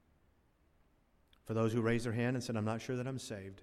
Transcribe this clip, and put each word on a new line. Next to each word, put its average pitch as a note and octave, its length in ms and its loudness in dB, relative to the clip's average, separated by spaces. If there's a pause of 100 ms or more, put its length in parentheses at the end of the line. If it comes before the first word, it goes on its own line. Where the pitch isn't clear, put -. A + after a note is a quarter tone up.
(1400)
For A2+ 100 -4
those A2+ 180 4
who A#2 100 2
raise A#2 240 2
their A#2 80 0
hand A#2+ 220 2
and A#2+ 80 -2
said, A#2 140 -2
"I'm G#2+ 80 2
not A2 160 -2
sure C3 140 -4
that B2 120 -4
I'm C3 120 -6
saved" G2 440 -10